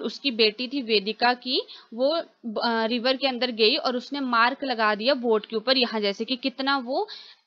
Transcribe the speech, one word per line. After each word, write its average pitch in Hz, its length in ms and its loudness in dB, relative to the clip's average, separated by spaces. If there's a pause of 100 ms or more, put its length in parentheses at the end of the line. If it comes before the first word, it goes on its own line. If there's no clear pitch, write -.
उसकी 254 300 -4
बेटी 220 380 2
थी 277 140 -4
वेदिका 220 520 0
की, 254 280 -4 (320)
वो, 262 160 2 (500)
अ, 226 260 0
river 247 300 0
के 269 100 -2
अंदर 254 240 -2
गई 226 260 4
और 254 200 0
उसने 277 240 -6
mark 247 440 2
लगा 220 300 2
दिया 226 200 2
boat 233 320 0
के 220 100 -4
ऊपर, 247 200 2
यहाँ 226 240 0
जैसे 202 240 -2
कि 254 120 -4
कितना 269 420 -2
वो 277 300 -4 (380)